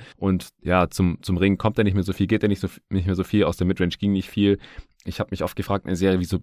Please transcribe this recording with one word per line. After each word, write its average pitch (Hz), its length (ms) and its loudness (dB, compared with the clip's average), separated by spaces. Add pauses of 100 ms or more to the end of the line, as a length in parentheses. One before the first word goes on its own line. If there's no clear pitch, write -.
(180)
Und 95 320 -2 (120)
ja, 87 280 2
zum, 90 320 0
zum 90 160 -2
Ring 95 200 4
kommt 107 200 -2
er 110 80 2
nicht 98 80 2
mehr 98 100 0
so 92 100 -4
viel, - 140 -2
geht 107 160 0
er 107 60 2
nicht 98 100 0
so 95 80 -4
f-, - 220 -20
nicht 92 180 -2
mehr 95 80 0
so 92 80 0
viel, 101 220 2
aus 82 120 0
der 90 100 0
Midrange 90 300 0
ging 101 140 0
nicht 95 180 -2
viel. 101 300 2 (460)
Ich - 160 -8
hab - 100 -8
mich 92 120 -6
oft - 120 -6
gefragt 98 300 -4
in - 40 -8
der 90 60 -2
Serie, 92 240 2
wieso 90 240 -2